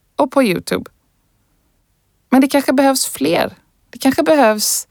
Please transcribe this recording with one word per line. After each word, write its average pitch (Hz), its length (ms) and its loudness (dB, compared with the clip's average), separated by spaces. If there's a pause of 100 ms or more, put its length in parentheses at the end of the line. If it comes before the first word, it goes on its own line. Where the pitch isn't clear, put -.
(160)
och 277 160 -2
på 277 120 2
YouTube. - 480 -4 (1400)
Men 262 120 4
det 285 60 2
kanske 277 260 -2
behövs 269 320 2
fler. - 480 -4 (360)
Det - 80 -20
kanske 269 260 0
behövs 240 680 0